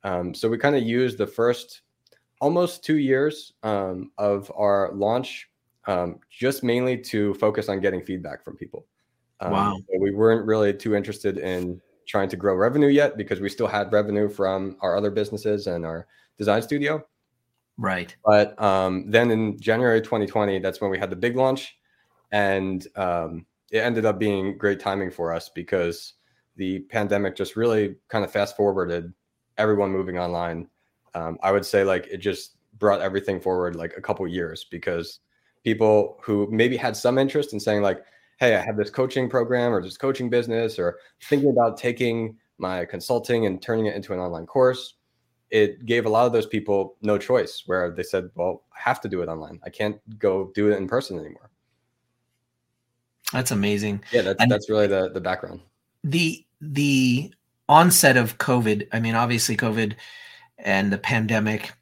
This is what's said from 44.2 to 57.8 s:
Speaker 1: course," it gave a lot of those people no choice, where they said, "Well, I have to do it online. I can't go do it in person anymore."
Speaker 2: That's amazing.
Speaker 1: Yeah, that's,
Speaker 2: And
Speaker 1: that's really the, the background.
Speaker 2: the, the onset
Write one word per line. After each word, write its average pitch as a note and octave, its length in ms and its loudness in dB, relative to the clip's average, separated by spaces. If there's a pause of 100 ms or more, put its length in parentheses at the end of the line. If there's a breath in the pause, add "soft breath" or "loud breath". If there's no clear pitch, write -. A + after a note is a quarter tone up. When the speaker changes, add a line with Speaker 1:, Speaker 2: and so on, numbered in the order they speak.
Speaker 1:
course," B2+ 480 2 (560)
it G#2+ 360 2
gave A#2 200 2
a A2 40 0
lot A2+ 180 4
of A#2 60 0
those A2+ 120 2
people G2+ 560 -2
no G#2 160 2
choice, - 480 0
where F#2 240 -2
they F2 140 -8
said, F#2 320 -4
"Well, F2 280 -4 (120)
I - 60 -20
have B2 200 -2
to A2 80 -8
do F#2 140 -4
it D#2+ 60 -6
online. D#2+ 340 -10
I - 60 -12
can't G#2+ 300 -4 (200)
go F#2+ 340 0
do G#2 160 2
it G#2 80 2
in F#2+ 100 -4
person G2+ 300 -4
anymore." - 320 -14 (1800)
Speaker 2:
That's B2+ 180 -2
amazing. G#2 600 0
Speaker 1:
Yeah, A#2+ 100 4
that's, G2 200 0
Speaker 2:
And A#2+ 100 6
Speaker 1:
that's G#2 180 0
really G#2+ 180 4
the, F#2+ 220 0
the F#2+ 120 -6
background. F2+ 400 -6 (420)
Speaker 2:
the, E3 420 -2 (160)
the C#3 720 2 (340)
onset D3+ 500 8